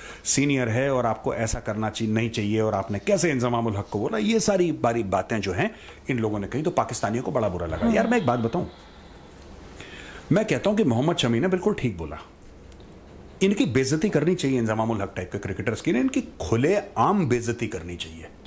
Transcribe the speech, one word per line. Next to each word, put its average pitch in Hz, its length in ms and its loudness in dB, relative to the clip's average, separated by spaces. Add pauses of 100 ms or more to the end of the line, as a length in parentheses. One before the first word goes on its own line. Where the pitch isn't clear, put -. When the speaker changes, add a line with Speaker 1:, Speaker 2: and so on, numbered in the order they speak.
(240)
Speaker 1:
सीनियर 139 460 2
है 131 220 2
और 127 140 2
आपको 113 280 0
ऐसा 113 260 -2
करना 107 300 -2
ची-, 110 200 -4
नहीं 110 200 2
चाहिए 107 320 0
और 107 120 2
आपने 98 260 -2
कैसे 175 320 2
इंजमामुल 117 460 2
हक 101 140 -6
को 104 80 -2
बोला?" 151 180 -2
ये 214 220 4
सारी 180 320 2
बारी 117 320 2
बातें 98 380 0
जो 95 120 -2
हैं 113 220 -2 (340)
इन 127 100 0
लोगों 107 200 0
ने 98 80 -6
कही, 135 140 -4
तो 165 100 0
पाकिस्तानियों 117 520 0
को - 80 -4
बड़ा 117 180 2
बुरा 85 180 -4
लगा। 80 180 -2
Speaker 2:
हम्म। 233 100 4
Speaker 1:
यार 226 120 4
मैं 240 100 2
एक 196 80 0
बात 123 140 2
बताऊँ, 117 300 -2 (1600)
मैं 214 140 4
कहता 151 240 0
हूँ 208 80 2
कि 220 60 4
मोहम्मद 139 340 2
शमी 117 220 2
ने 160 80 2
बिल्कुल 185 260 2
ठीक 107 240 -4
बोला। 78 220 -10 (1200)
इनकी 208 220 4
बेइज्जती 139 440 2
करनी 160 260 4
चाहिए, 135 220 0
इंजमामुल 110 440 0
हक 98 140 -6
टाइप 90 160 -6
के 104 60 -6
क्रिकेटर्स 98 440 -4
की 160 100 0
ना, 214 80 4
इनकी 262 220 0
खुलेआम 160 1080 2
बेइज्जती 117 380 0
करनी 87 280 -8
चाहिए। 80 320 -12 (200)